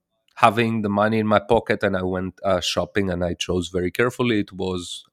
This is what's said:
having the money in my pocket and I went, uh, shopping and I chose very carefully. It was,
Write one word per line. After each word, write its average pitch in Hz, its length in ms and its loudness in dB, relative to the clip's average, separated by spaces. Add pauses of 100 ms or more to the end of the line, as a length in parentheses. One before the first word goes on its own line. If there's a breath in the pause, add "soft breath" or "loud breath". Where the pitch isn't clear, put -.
(360)
having 113 480 4
the 101 60 -2
money 107 280 2
in 110 80 2
my 107 140 4
pocket 110 440 0
and 98 140 0
I 92 60 -2
went, 92 400 -4
uh, 92 160 2
shopping 92 500 -2
and 87 140 -2
I 87 100 -2
chose 87 360 -4
very 90 200 -4
carefully. 120 520 0
It 98 120 -10
was, 92 600 -8